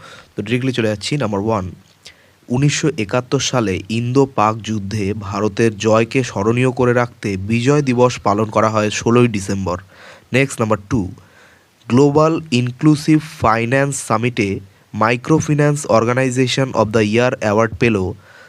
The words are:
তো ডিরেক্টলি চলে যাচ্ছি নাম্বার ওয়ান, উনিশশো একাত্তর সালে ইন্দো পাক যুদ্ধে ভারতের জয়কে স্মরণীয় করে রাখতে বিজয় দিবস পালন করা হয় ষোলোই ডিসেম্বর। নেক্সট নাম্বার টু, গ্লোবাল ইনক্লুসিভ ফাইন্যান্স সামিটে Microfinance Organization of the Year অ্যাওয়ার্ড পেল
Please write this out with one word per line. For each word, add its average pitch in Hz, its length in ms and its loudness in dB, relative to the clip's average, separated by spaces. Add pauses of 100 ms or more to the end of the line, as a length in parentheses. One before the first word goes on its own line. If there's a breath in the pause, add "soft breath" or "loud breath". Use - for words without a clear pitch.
(300 loud breath)
তো - 120 -12
ডিরেক্টলি 123 320 -2
চলে 117 140 -2
যাচ্ছি 107 300 -4
নাম্বার 107 240 -2
ওয়ান, 107 240 -2 (840 loud breath)
উনিশশো 143 380 0 (100)
একাত্তর 123 420 -2
সালে 117 340 -2 (160)
ইন্দো 120 340 2 (120)
পাক 107 260 2
যুদ্ধে 104 440 -6 (140)
ভারতের 101 580 0
জয়কে 113 460 2
স্মরণীয় 127 480 0
করে 123 220 2
রাখতে 120 440 -2
বিজয় 117 440 0
দিবস 123 320 2 (100)
পালন 107 260 0
করা 110 200 2
হয় 107 200 0
ষোলোই 120 380 2
ডিসেম্বর। 98 500 -4 (560 loud breath)
নেক্সট 135 260 0
নাম্বার 107 280 0
টু, 123 140 -2 (840 soft breath)
গ্লোবাল 143 460 4 (180)
ইনক্লুসিভ 147 680 2 (220)
ফাইন্যান্স 120 540 2 (140)
সামিটে 117 420 0 (440 soft breath)
Microfinance 147 960 0
Organization 123 840 0
of 107 180 2
the 113 140 2
Year 117 340 2
অ্যাওয়ার্ড 110 400 0
পেল 117 180 2 (520 loud breath)